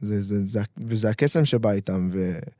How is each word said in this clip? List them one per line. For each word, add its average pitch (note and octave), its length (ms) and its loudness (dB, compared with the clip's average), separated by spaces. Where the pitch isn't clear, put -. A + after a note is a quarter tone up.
זה, G#2 200 -2
זה, G2 260 0
זה, G#2+ 140 -2
וזה A2 320 0
הקסם D3 340 2
שבא A#2 260 4
איתם, F#2+ 400 0
ו-, F#2 280 -2